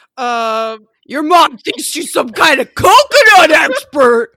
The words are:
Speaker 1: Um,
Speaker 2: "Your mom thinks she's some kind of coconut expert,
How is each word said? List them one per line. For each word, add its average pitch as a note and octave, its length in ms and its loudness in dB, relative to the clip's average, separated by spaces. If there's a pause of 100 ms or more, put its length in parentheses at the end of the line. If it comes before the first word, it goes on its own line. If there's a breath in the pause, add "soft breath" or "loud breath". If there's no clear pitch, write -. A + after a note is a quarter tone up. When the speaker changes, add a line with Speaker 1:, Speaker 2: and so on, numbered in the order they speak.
(180 soft breath)
Speaker 1:
Um, A3+ 680 -6 (180)
Speaker 2:
"Your - 180 -8
mom D4+ 360 0
thinks - 260 -10
she's - 280 -10
some - 180 -4
kind D4+ 280 0
of - 160 -8
coconut G4+ 800 4
expert, C4+ 840 0